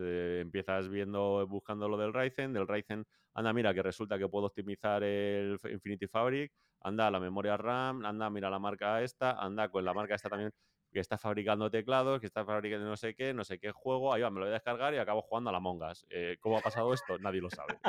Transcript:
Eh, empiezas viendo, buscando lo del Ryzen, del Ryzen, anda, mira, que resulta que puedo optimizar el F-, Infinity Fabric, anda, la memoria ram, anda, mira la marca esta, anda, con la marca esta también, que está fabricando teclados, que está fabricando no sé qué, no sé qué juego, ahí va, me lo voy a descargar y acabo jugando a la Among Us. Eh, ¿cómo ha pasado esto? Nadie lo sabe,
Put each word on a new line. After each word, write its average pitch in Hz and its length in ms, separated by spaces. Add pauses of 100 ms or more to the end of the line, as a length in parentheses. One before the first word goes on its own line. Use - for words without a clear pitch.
Eh, 87 420
empiezas 95 460
viendo, 101 580
buscando 104 420
lo 104 80
del 107 160
Ryzen, 131 400
del 98 160
Ryzen, 107 380 (280)
anda, 110 180
mira, 110 220
que 95 80
resulta 98 360
que 95 100
puedo 101 180
optimizar 101 560
el 101 520
F-, 113 160
Infinity 98 360
Fabric, 131 460 (280)
anda, 107 300
la 95 100
memoria 101 360
ram, 123 480
anda, 107 260
mira 98 200
la 95 80
marca 101 440
esta, 127 300
anda, 101 380
con 95 140
la 90 100
marca 104 200
esta 101 140
también, 104 240 (400)
que 95 80
está 104 180
fabricando 104 520
teclados, 131 500
que 110 60
está 107 180
fabricando 104 420
no 107 100
sé 110 180
qué, 131 200
no 110 100
sé 92 140
qué 104 140
juego, 131 400
ahí 113 100
va, 117 80
me 98 100
lo 98 60
voy 104 40
a 110 40
descargar 123 400
y 139 40
acabo 107 240
jugando 117 280
a - 20
la 90 60
Among 90 240
Us. 82 280
Eh, 87 300
¿cómo 110 180
ha - 40
pasado 113 320
esto? 95 240
Nadie 95 220
lo 87 100
sabe, - 380